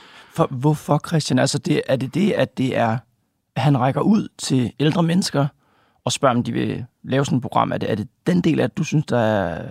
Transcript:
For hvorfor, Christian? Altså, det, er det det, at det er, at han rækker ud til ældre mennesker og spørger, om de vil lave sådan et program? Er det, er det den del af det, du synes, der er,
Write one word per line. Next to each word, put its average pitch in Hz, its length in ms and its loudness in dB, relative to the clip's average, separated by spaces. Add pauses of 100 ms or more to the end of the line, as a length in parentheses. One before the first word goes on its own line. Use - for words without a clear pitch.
(320)
For 160 200 0
hvorfor, 147 560 0
Christian? 143 320 0
Altså, 127 180 0
det, - 300 -2
er 131 80 0
det - 180 -4
det, 185 180 2
at - 260 -2
det 127 200 -2
er, 113 200 2 (580)
at 120 60 -2
han 139 180 4
rækker - 220 0
ud - 260 2 (100)
til 123 420 -2
ældre 156 240 2
mennesker 165 440 0 (560)
og 123 80 -2
spørger, 127 240 2
om 120 80 2
de 117 80 -6
vil 117 340 -2 (180)
lave 135 220 0
sådan 139 120 0
et 117 40 -2
program? 113 300 0
Er 98 60 -2
det, - 140 -4
er 113 40 0
det 101 120 -4 (200)
den 175 140 4
del 147 180 2
af 123 100 0
det, - 80 -14
du 160 60 0
synes, 151 220 0
der 123 120 0
er, 101 540 0